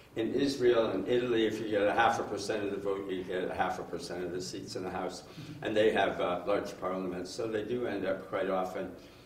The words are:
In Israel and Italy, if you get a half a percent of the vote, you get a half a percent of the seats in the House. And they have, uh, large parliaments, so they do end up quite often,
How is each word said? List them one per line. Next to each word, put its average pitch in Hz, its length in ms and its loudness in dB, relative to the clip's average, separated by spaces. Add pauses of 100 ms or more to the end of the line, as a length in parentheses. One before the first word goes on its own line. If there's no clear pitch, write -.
(160)
In 113 180 0
Israel 123 580 4
and - 160 0
Italy, 120 380 4
if 110 140 0
you 110 100 -4
get 101 140 4
a 101 100 4
half 110 260 6
a 113 40 -2
percent 104 400 -2
of 98 80 -2
the 101 60 -2
vote, 98 320 -2
you 92 140 -2
get 90 260 -2
a - 40 -4
half 92 260 0
a 85 40 -8
percent 87 400 -6
of 87 80 -4
the 92 100 -4
seats 95 340 -8
in 92 80 -4
the 92 60 -6
House. 92 340 -6 (380)
And 107 140 -4
they 107 160 6
have, 98 280 2
uh, 90 260 0
large 98 360 0
parliaments, 92 500 -4
so 113 160 -4
they 107 160 -2
do 123 240 -2
end 98 180 -4
up - 220 -2
quite 95 220 -2
often, 92 420 -2 (340)